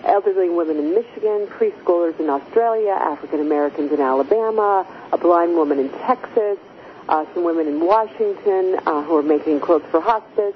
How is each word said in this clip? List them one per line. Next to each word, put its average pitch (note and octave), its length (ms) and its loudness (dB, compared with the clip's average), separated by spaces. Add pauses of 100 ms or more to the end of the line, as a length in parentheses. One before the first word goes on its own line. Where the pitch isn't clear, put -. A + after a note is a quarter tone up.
Elderly F#3+ 440 2
women E3 300 -2
in D3+ 160 -2
Michigan, G#3+ 520 -2
preschoolers F3 720 -2
in D#3 100 -2
Australia, A3 640 0
African D3+ 480 -2
Americans D3 520 0
in D3 80 0
Alabama, G3 880 2 (260)
a - 60 0
blind E3+ 360 4
woman D3 240 2
in C3+ 120 -2
Texas, G#3 680 -2 (500)
uh, D#3 160 0 (100)
some F3 100 -2
women E3 240 0
in D3 120 -2
Washington, F#3+ 960 0 (100)
uh, D3+ 160 0
who D#3 140 0
are D3 60 4
making D3 380 0
quilts D#3 300 0
for D#3+ 100 2
hospice G#3 560 -2